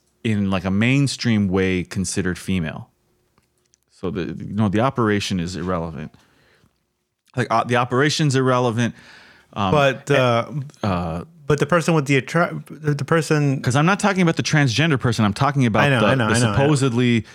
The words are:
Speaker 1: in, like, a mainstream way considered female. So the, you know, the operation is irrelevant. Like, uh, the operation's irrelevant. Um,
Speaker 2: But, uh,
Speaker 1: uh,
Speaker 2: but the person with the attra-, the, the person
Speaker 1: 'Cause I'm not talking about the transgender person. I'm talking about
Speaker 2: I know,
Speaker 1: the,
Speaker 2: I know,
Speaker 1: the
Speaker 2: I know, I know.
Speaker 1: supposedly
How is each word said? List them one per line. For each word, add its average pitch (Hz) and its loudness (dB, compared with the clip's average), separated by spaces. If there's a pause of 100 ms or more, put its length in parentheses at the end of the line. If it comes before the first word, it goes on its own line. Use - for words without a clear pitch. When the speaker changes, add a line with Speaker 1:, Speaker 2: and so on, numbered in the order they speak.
(220)
Speaker 1:
in, 104 0
like, 92 -2
a 95 -2
mainstream 113 0
way 92 0
considered 90 -6
female. 87 -6 (1000)
So 92 -8
the, 90 -6 (180)
you 92 -10
know, 107 0
the 98 -2
operation 104 -2
is 87 -6
irrelevant. 82 -6 (1200)
Like, 123 0
uh, 113 2
the 120 0
operation's 131 0
irrelevant. 123 0 (600)
Um, 98 -2
Speaker 2:
But, 139 0
uh, 123 2 (320)
Speaker 1:
uh, 87 -4 (220)
Speaker 2:
but 147 2
the 151 0
person 170 0
with 147 2
the 139 2
attra-, 160 -2
the, 151 -4
the 139 -4
person 147 0
Speaker 1:
'Cause 117 0
I'm 151 4
not 202 2
talking 196 2
about 165 2
the 143 -4
transgender 135 2
person. 113 0
I'm 98 0
talking 135 2
about 110 2
Speaker 2:
I 143 4
know, 127 2
Speaker 1:
the, 104 4
Speaker 2:
I 101 4
know, 113 0
Speaker 1:
the 113 2
Speaker 2:
I 117 4
know, 123 4
I 110 2
know. 101 -2
Speaker 1:
supposedly 127 2